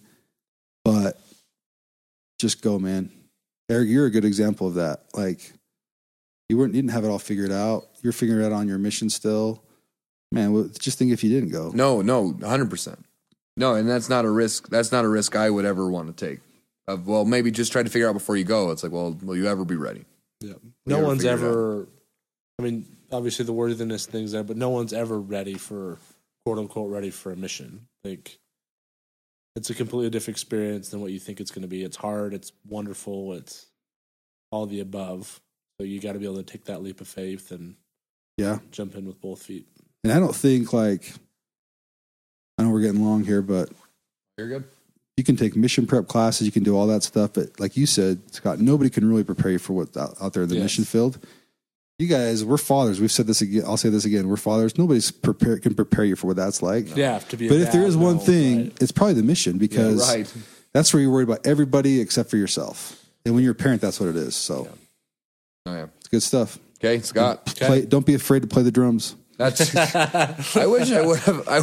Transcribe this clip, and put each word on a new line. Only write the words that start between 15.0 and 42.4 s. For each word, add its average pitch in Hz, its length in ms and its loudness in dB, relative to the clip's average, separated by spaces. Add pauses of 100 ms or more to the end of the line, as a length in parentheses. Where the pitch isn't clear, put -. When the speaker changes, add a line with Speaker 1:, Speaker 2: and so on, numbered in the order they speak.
Speaker 2:
a 107 40 2
risk 107 260 0
I 107 140 2
would 101 160 0
ever 92 240 0
wanna 82 240 -6
take. 71 260 -10 (480)
Of, 92 200 -8
"Well, 104 180 2
maybe 117 260 2
just 113 200 -4
try 123 120 0
to 113 60 -6
figure 117 180 2
out 104 60 0
before 101 220 -4
you 98 80 0
go." 98 280 0
It's 80 120 -8
like, 82 80 -8
"Well, 85 320 -6
will 92 140 -6
you 95 100 -2
ever 95 180 -2
be 85 100 -4
ready?" 55 280 -8 (380)
Speaker 3:
Yeah. 101 120 -16
Speaker 2:
Will - 60 -20 (260)
Speaker 3:
No 143 100 -2
Speaker 2:
you - 20 0
ever 156 100 2
Speaker 3:
one's 135 160 0
Speaker 2:
figure 123 80 2
it 120 80 0
out? 120 120 -2
Speaker 3:
ever, 110 360 -2 (720)
I 120 40 -6
mean, 117 220 -6 (260)
obviously 120 340 -4
the 117 80 -4
worthiness 113 520 -4
thing's 110 280 -8
there, 107 100 -4
but 110 140 -10
no 127 120 -4
one's 117 240 -4
ever 113 260 -4
ready 98 360 -8
for, 95 420 -12 (480)
quote 110 140 -2
unquote, 104 320 -8
ready 101 200 -8
for - 200 -12
a 87 60 -12
mission. 95 500 -14 (160)
Like, - 340 -16 (1200)
it's 107 140 -10
a 117 40 -8
completely 117 360 -4
different 110 260 -6
experience 104 540 -6
than 101 120 -12
what 95 100 -10
you 95 80 -10
think 101 200 -14
it's 98 120 -14
gonna 92 160 -12
be. 92 160 -10
It's 90 140 -12
hard. 104 360 -8
It's - 180 -14 (160)
wonderful. 101 680 -10
It's - 340 -18 (840)
all 107 140 -6
the 101 160 -8
above. 95 580 -12 (400)
So 98 60 -10
you 98 160 -8
gotta 101 180 -8
be 101 60 -8
able 98 120 -8
to 95 60 -10
take - 220 -20
that 95 180 -12
leap 95 160 -14
of 95 80 -20
faith 95 440 -12
and 87 240 -16 (640)
Speaker 1:
Yeah. 104 220 -2 (120)
Speaker 3:
jump 101 240 -12
in 98 100 -14
with 92 160 -16
both 95 220 -12
feet. 92 220 -16 (380)
Speaker 1:
And 110 100 2
I 165 60 6
don't 185 160 2
think, 127 360 2
like, 107 420 0 (1500)